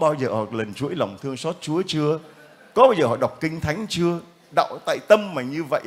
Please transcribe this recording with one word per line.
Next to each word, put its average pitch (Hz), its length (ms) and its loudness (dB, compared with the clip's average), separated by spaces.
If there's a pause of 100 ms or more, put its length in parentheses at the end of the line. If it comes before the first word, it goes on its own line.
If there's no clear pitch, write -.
bao 151 180 4
giờ 127 100 0
họ 107 220 0
lần 110 220 -4
chuỗi 143 220 -6
lòng 101 260 -2
thương 135 160 -8
xót 160 240 -6
Chúa 156 260 -2
chưa? 156 320 0 (540)
Có 226 100 6
bao 262 100 8
giờ 151 140 4
họ 117 100 2
đọc 123 240 -2
kinh 160 180 -4
thánh 160 300 -4
chưa? 170 300 0 (360)
Đạo 156 300 0
tại 151 120 -2 (100)
tâm 208 260 4
mà 139 80 -4
như 143 220 -6
vậy 143 240 -2